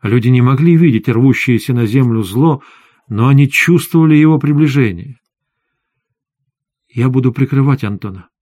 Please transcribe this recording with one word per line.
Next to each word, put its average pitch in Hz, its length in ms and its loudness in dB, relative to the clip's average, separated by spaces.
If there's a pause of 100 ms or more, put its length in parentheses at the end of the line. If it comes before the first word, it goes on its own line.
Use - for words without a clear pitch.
Люди 113 240 0
не 127 140 4
могли 135 340 2
видеть 151 320 2
рвущееся 123 640 0
на 120 120 -2
землю 113 360 0
зло, 131 400 -2 (460)
но 113 200 -2
они 139 220 4
чувствовали 165 680 0
его 156 220 4
приближение. 139 800 -2 (1700)
«Я 123 200 -2
буду 127 220 0
прикрывать 135 520 -2
Антона» 101 460 -12 (120)